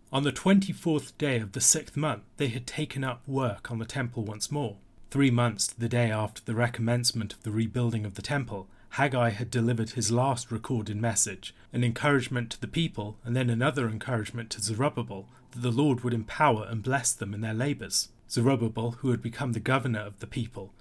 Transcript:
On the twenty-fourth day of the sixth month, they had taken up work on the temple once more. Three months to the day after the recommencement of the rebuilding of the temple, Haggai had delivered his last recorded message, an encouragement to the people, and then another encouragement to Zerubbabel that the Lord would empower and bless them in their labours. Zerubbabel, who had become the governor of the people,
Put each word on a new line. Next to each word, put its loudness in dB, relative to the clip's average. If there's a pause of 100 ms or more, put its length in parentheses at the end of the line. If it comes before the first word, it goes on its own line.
(100)
On 0
the 2
twenty-fourth 2
day 0
of -4
the -6
sixth 2
month, -2 (160)
they 0
had -6
taken -4
up -4
work -2
on -4
the -4
temple -4
once -6
more. -2 (340)
Three 6
months 4
to -12
the 0
day 2
after -2
the -4
recommencement 0
of -20
the -6
rebuilding 0
of -8
the -10
temple, -4 (240)
Haggai 4
had -4
delivered 2
his -2
last 2
recorded -4
message, -2 (200)
an 2
encouragement 2
to -10
the -4
people, -4
and -2
then 2
another 2
encouragement -4
to -8
Zerubbabel -2 (220)
that -10
the 0
Lord 4
would 0
empower 2
and -6
bless 0
them -6
in -6
their -4
labours. -2 (220)
Zerubbabel, 2
who 0
had 2
become -4
the -2
governor 0
of -12
the -10
people, -8